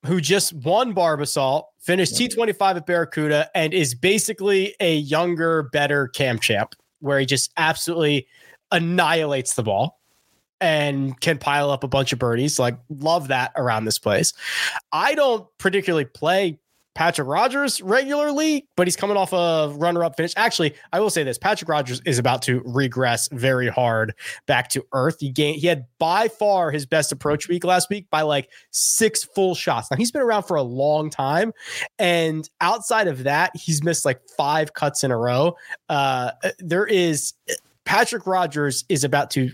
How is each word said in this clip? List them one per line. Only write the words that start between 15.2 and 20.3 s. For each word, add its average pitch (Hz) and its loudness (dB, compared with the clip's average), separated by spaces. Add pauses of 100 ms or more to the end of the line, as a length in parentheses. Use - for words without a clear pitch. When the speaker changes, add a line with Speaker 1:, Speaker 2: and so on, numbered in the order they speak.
Speaker 1:
particularly 175 0
play 175 0 (360)
Patrick 160 0
Rodgers 247 0
regularly, 285 0
but 180 2
he's 175 -2
coming 202 0
off 190 -2
a 165 2
runner-up 170 0
finish. 165 -2